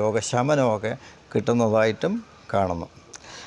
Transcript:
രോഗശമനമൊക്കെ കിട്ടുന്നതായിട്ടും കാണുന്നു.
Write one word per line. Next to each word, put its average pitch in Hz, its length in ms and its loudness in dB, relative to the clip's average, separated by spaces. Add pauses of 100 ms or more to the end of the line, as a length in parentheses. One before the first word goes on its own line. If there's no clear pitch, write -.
രോഗശമനമൊക്കെ 117 960 0 (380)
കിട്ടുന്നതായിട്ടും 117 880 2 (300)
കാണുന്നു. 90 320 0 (600)